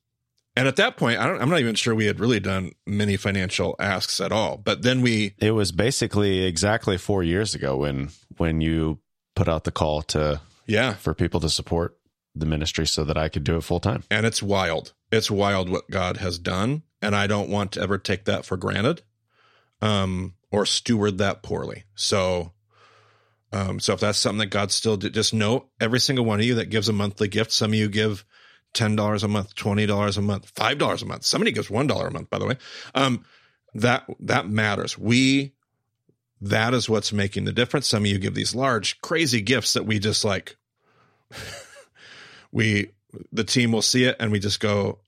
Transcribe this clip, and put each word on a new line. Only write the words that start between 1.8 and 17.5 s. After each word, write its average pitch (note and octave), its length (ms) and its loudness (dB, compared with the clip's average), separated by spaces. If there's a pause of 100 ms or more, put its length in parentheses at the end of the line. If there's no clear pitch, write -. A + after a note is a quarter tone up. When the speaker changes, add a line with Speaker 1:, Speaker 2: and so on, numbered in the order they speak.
Speaker 1:
we A2 120 2
had G2 140 0
really A2+ 200 2
done F#2+ 320 -4 (140)
many G2+ 300 0
financial F#2+ 600 -2
asks F#2+ 420 -2
at F2 120 -2
all. G2 260 0
But G#2 240 -2
then B2+ 180 2
we G#2+ 380 2
Speaker 2:
It G#2+ 140 4
was G2+ 200 2
basically G#2 720 2
exactly F#2 540 0
four G2 240 0
years F2+ 320 0
ago C2+ 240 -2
when, C#2 320 -2 (260)
when D#2+ 240 2
you D#2 380 0 (360)
put F2 140 2
out E2 160 0
the E2+ 80 -2
call D2+ 300 0
to D2+ 380 0 (260)
Speaker 1:
Yeah. A2 280 2
Speaker 2:
for D#2+ 200 -4
people E2+ 260 0
to D#2+ 80 0
support - 480 -2 (380)
the D2+ 120 -4
ministry D#2 400 0
so D2+ 180 0
that D2 120 -2
I D#2 140 0
could D2+ 140 -4
do E2 120 2
it D#2+ 80 -4
full F2 160 0
time. A2+ 300 0
Speaker 1:
And G#2+ 160 2
it's A2+ 160 -2
wild. F#2+ 500 0 (180)
It's A2 200 0
wild G2 400 0
what - 200 -4
God F2+ 280 -2
has F2+ 200 -4
done. F#2+ 440 -2 (180)
And G#2 160 0
I G2+ 100 2
don't G2+ 220 -2
want G2+ 240 -2